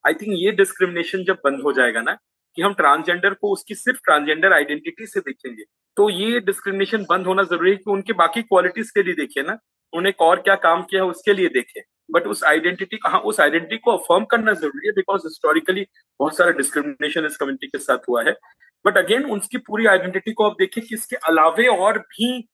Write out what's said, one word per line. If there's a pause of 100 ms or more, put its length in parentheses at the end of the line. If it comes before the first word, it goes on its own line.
I
think
ये
डिस्क्रिमिनेशन
जब (100)
बंद
हो
जाएगा
ना, (380)
कि
हम
ट्रांसजेंडर
को
उसकी
सिर्फ
ट्रांसजेंडर
आइडेंटिटी
से
देखेंगे, (340)
तो
ये
डिस्क्रिमिनेशन
बंद
होना
जरूरी
है
कि
उनके
बाकी
क्वालिटीज
के
लिए
देखिए
ना,
उन्होंने
एक
और
क्या
काम
किया
है,
उसके
लिए
देखें। (340)
But
उस
आइडेंटिटी,
हाँ,
उस
आइडेंटिटी
को
अफर्म
करना
जरूरी
है,
because (100)
historically (360)
बहुत
सारा
डिस्क्रिमिनेशन
इस
कम्युनिटी
के
साथ (100)
हुआ
है। (540)
But
again,
उसकी
पूरी
आइडेंटिटी
को
आप
देखें
कि
इसके
अलावे
और
भी (120)